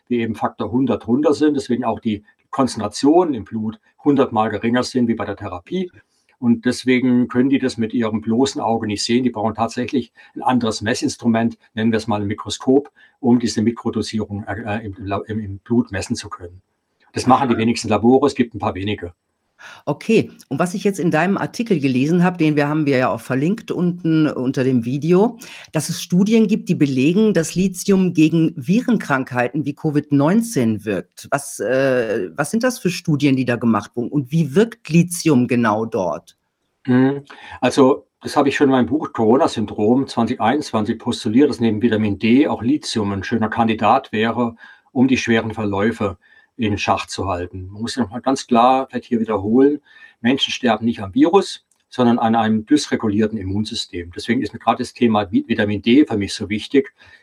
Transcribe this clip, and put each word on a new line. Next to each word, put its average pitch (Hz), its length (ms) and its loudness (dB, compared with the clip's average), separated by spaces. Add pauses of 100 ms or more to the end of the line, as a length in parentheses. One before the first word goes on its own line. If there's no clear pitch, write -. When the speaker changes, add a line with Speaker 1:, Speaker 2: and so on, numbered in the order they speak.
Speaker 1:
wie 120 100 0
eben 113 160 -2
Faktor 117 380 -6
hundert 117 340 0
runter 147 280 2
sind, 147 200 2
deswegen 123 300 -2
auch 110 160 -4
die 104 240 -4 (260)
Konzentrationen 139 840 0
im 98 100 -8
Blut 110 340 -8 (240)
hundertmal 113 460 2
geringer 117 340 -2
sind 120 240 0
wie 113 80 0
bei 107 120 -4
der 98 100 -8
Therapie. 101 560 -8 (480)
Und 117 260 2
deswegen 123 600 2
können 123 240 0
die 135 80 2
das - 200 -4
mit 110 140 -4
ihrem 110 280 -2
bloßen 127 400 0
Auge 117 260 -2
nicht 104 180 -4
sehen. 123 200 2
Die 120 60 0
brauchen 110 260 -4
tatsächlich 117 560 -4 (240)
ein - 60 -10
anderes 117 380 0
Messinstrument, 113 800 0 (160)
nennen 113 160 0
wir 110 60 2
es 104 100 -4
mal 104 160 -2
ein 101 60 -4
Mikroskop, 131 640 0 (260)
um 120 220 4
diese 120 200 -2
Mikrodosierung, 110 840 -4
äh, 110 420 -8
im, 95 80 -10 (320)
im, 110 140 -6
im 98 180 -10
Blut 120 320 0
messen 98 240 -6
zu 101 160 -10
können. 90 320 -16 (500)
Das 110 140 -6
machen 127 220 4
die 107 100 2
wenigsten 113 300 0
Labore, 120 400 4
es - 80 -4
gibt 120 180 -2
ein 101 60 -12
paar 101 160 -4
wenige. 95 360 -8 (720)
Speaker 2:
Okay, 151 440 0 (180)
und 139 120 -4
was 175 140 -2
ich 202 100 -6
jetzt 196 160 0
in 175 100 0
deinem 170 260 2
Artikel 202 440 -2
gelesen 139 420 2
habe, 180 160 2
den 156 160 2
wir, 143 140 2
haben 151 180 0
wir 139 100 2
ja 127 120 2
auch 107 120 -4
verlinkt 147 520 -4
unten 165 580 0
unter 131 320 -2
dem 127 220 2
Video, 170 520 2 (360)
dass 156 160 -2
es 170 120 -6
Studien 214 460 4
gibt, 226 220 0
die 165 80 0
belegen, 151 580 2
dass 165 220 0
Lithium 185 580 2
gegen 160 400 4
Virenkrankheiten 143 1080 0
wie 143 100 -4
covid 147 380 -2
neunzehn 139 720 2
wirkt. 98 480 -6
Was, - 260 -6
äh, 117 800 0
was 151 160 -4
sind 226 100 0
das 247 160 -2
für 180 120 -2
Studien, 143 440 0
die 127 120 0
da 120 100 0
gemacht 107 400 0
wurden? 120 140 -6
Und 135 200 -4
wie 151 240 0
wirkt 226 360 0
Lithium 160 580 2
genau 113 380 0
dort? 92 500 -4 (500)
Speaker 1:
Mhm. 135 380 2 (360)
Also, 131 460 2 (160)
das 117 140 -10
habe 139 140 2
ich - 60 -2
schon 139 120 4
in 135 40 4
meinem 127 140 4
Buch 147 260 -4
Corona-Syndrom 117 920 2
zwanzig 117 340 -4
einundzwanzig 113 600 -2
postuliert, 120 500 2
dass 110 80 -6
neben 110 240 0
Vitamin 107 380 0
D 123 260 4
auch 110 160 -4
Lithium 117 480 -2
ein 98 140 -4
schöner 110 240 -2
Kandidat 110 640 0
wäre, 113 420 -2 (380)
um 131 160 2
die 127 80 2
schweren 113 360 0
Verläufe 101 640 -2 (400)
in 104 200 -2
Schach - 300 -2
zu 95 220 -6
halten. 92 420 -8
Man 104 120 -12
muss 117 120 -6
ja 123 80 -2
noch - 80 -4
mal 123 80 -12
ganz - 300 -4
klar 127 420 4
vielleicht 120 140 -8
hier 117 160 -2
wiederholen, 113 600 2 (420)
Menschen 131 280 0
sterben 113 360 -2
nicht 113 140 -2
am 98 140 -12
Virus, 170 500 2 (240)
sondern 120 300 2
an 113 160 0
einem 110 320 0
dysregulierten 110 720 0
Immunsystem. 95 800 -6
Deswegen 117 260 -2
ist 104 100 -8
mir 117 60 -14
gerade 120 200 0
das 123 140 -8
Thema 104 380 0
Vi-, 135 160 0
Vitamin 104 360 -2
D 135 220 6
für 117 120 -2
mich 98 180 -4
so 95 140 -8
wichtig, 110 440 -2 (300)